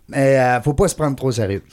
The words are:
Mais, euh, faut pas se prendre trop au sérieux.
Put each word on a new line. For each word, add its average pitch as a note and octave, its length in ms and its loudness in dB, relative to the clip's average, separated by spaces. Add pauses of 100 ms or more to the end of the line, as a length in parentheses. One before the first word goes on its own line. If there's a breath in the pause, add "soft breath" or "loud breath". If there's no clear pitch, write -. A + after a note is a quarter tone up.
Mais, C3+ 300 2
euh, B2 220 2
faut C#3+ 140 -2
pas F#3+ 120 2
se E3 60 -2
prendre D3 220 -2
trop B2+ 140 -4
au - 20 0
sérieux. G2 420 -4